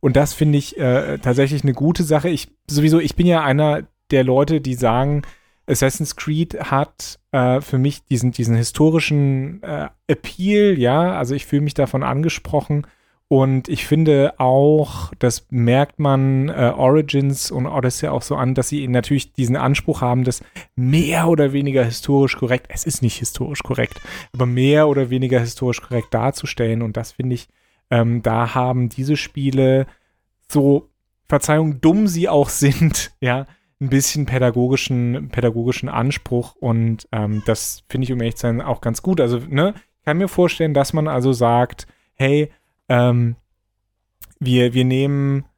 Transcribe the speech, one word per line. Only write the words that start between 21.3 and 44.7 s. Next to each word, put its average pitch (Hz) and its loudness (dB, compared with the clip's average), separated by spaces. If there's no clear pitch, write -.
weniger 139 0
historisch 135 0
korrekt, 127 -2
es - -8
ist - -4
nicht 117 0
historisch - -8
korrekt, - -4
aber 127 -2
mehr 139 4
oder 135 0
weniger 127 0
historisch 117 -4
korrekt - -6
darzustellen 117 -2
und 110 -6
das 117 -8
finde 127 -4
ich, - -12
ähm, 117 2
da 117 0
haben 127 0
diese 135 -2
Spiele, 135 0
so, 143 2
Verzeihung, 151 0
dumm 196 4
sie 170 -2
auch 147 4
<laughs> - -
sind, - 0
ja, 127 -2
ein 135 -4
bisschen 139 0
pädagogischen, 123 0
pädagogischen 120 -2
Anspruch 120 -4
und, 113 -2
ähm, 107 -4
das - -4
finde 131 -4
ich, 127 -4
um 120 -4
ehrlich 117 -4
zu - -12
sein, 120 -2
auch 123 -6
ganz 113 -4
gut. 180 0
Also, 120 0
ne, 165 0
ich - -20
kann 151 0
mir 190 0
vorstellen, 165 0
dass 139 0
man 156 0
also 131 0
sagt, 120 0
hey, 143 0
ähm, 120 2
wir, 123 2